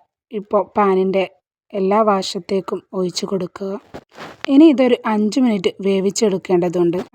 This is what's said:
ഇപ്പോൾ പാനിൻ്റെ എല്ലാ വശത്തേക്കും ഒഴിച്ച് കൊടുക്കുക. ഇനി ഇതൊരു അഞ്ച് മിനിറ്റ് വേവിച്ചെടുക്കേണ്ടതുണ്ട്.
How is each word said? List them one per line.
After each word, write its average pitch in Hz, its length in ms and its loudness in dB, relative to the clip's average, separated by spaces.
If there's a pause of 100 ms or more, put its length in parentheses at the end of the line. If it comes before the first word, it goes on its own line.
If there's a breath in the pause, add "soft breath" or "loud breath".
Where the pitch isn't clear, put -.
(320)
ഇപ്പോൾ 202 320 -4 (120)
പാനിൻ്റെ 190 480 2 (480)
എല്ലാ 202 360 0
വശത്തേക്കും 190 720 -4 (180)
ഒഴിച്ച് 185 340 -6
കൊടുക്കുക. 196 420 -8 (800 loud breath)
ഇനി 302 200 8
ഇതൊരു 247 220 4 (160)
അഞ്ച് 214 320 0
മിനിറ്റ് 208 260 0 (160)
വേവിച്ചെടുക്കേണ്ടതുണ്ട്. 185 1120 0 (160)